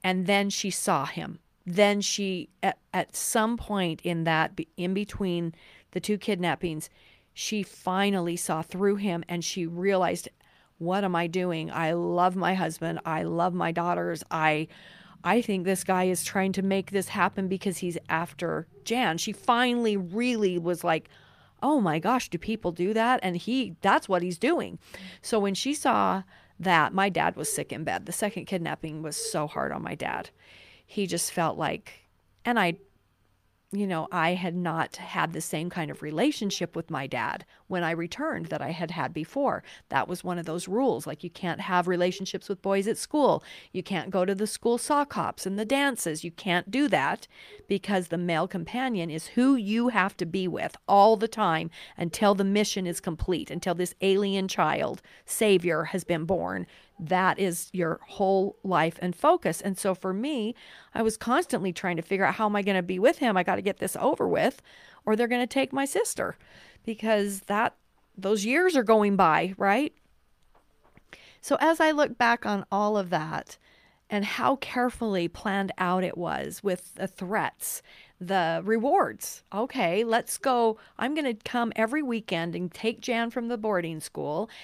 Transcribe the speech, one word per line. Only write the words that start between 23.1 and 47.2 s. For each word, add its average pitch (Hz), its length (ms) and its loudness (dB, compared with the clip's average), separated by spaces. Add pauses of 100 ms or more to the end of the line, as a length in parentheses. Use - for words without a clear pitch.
And 180 140 -2
he, 214 440 -2
that's 208 300 2
what 180 120 4
he's 180 160 -4
doing. 233 400 0 (440)
So 226 160 0
when 202 160 2
she 262 180 -2
saw 202 500 2 (380)
that, 165 320 4
my 190 160 2
dad 165 260 2
was - 160 -4
sick - 220 -6
in 151 120 -6
bed. 92 200 -4
The 170 80 -10
second 202 320 -4
kidnapping 156 580 -6
was 151 140 -8
so 151 300 -4
hard - 260 -4
on - 100 -6
my - 120 -6
dad. - 340 -6 (560)
He 202 220 -4
just 170 260 -4
felt 165 240 0
like, - 480 -6 (400)
and 240 140 2
I, 175 200 2 (920)
you 202 160 -2
know, 165 240 -2
I 170 220 2
had 180 240 -2
not 165 400 -2
had 165 380 -4
the 156 80 -6
same 165 260 -4
kind 160 220 -6
of 143 100 -10
relationship 170 760 -2
with 165 140 -6
my 139 180 -6
dad 117 380 -4 (220)
when 175 180 -2
I 160 60 0
returned 170 560 -4
that 160 160 -6
I 143 80 -4
had 170 220 -6
had 165 200 -4
before. 254 500 -2 (280)
That 127 180 0
was 175 160 -6
one 180 140 -2
of 160 80 -8
those 165 200 -6
rules, 190 400 0
like, 143 160 -8
you 175 60 -8
can't 170 320 -6
have 180 260 2
relationships 185 640 -2
with 190 140 -6
boys 196 260 0
at - 80 0
school. 262 480 2 (280)
You 180 100 -6
can't 170 260 -4
go 185 160 2
to 196 100 0
the 208 120 -2
school 240 320 0
sock 285 340 0
hops - 320 -4
and 190 140 -4
the 214 80 -4
dances. 269 580 0
You 175 60 -6
can't 180 400 -2
do 269 180 2
that 160 400 0 (380)